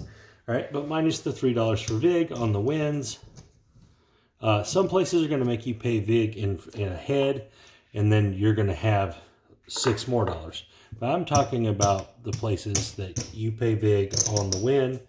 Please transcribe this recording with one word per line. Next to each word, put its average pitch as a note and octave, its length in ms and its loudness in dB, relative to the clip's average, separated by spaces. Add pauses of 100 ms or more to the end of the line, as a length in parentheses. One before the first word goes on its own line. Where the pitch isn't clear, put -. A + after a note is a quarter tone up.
(460)
right? A#2+ 260 -4
But C#3+ 160 -6
minus D#3+ 340 -2
the D3 100 -4
three B2+ 240 0
dollars A2 260 2
for A#2 140 -2
VIG E3 360 2
on A#2 220 0
the G2+ 60 0
wins. D3 580 -2 (1200)
Uh, G#2+ 220 2
some F#3 260 2
places F3 380 2
are - 20 -2
gonna C#3+ 160 0
make A#2 220 -2
you B2 80 -4
pay A2+ 260 0
VIG G#2+ 380 2
in, G2 220 -2 (160)
in G#2 140 -4
a F2 60 -6
head, C#3 520 0 (480)
and G#2 160 4
then G#2 220 4
you're G#2 200 2
gonna G2+ 220 0
have G2+ 420 0 (480)
six - 420 -2
more A#2+ 160 2
dollars. E2+ 420 -6 (340)
But A#2+ 100 -2
I'm E3+ 160 0
talking C3 400 2
about G2+ 580 0
the G#2 80 -6
places G2+ 600 -4
that F#2+ 400 -6
you A2 180 -4
pay A2+ 220 0
VIG G#2 400 2 (240)
on G2+ 140 0
the F#2+ 80 -2
win. C3 500 0